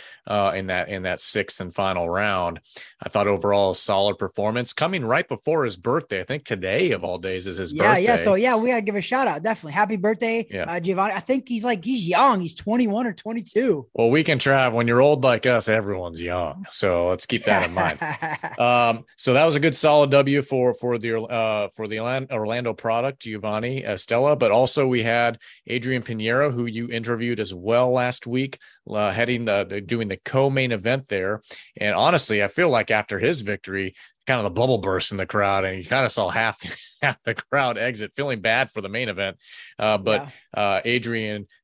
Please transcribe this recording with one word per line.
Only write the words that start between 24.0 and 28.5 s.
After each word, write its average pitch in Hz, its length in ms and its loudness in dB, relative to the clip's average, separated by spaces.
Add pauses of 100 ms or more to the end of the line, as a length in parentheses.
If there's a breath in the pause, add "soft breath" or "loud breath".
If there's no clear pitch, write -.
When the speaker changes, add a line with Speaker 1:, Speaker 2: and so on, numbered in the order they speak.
Speaker 1:
But 123 140 4
also 127 360 4
we 123 160 2
had 117 360 2 (280 loud breath)
Adrian 127 360 -4
Pinheiro, 120 500 0
who 120 140 -2
you 117 220 -6
interviewed 117 520 -4
as 95 140 -4
well 117 380 2
last 123 340 -2
week, 131 320 -4 (320 soft breath)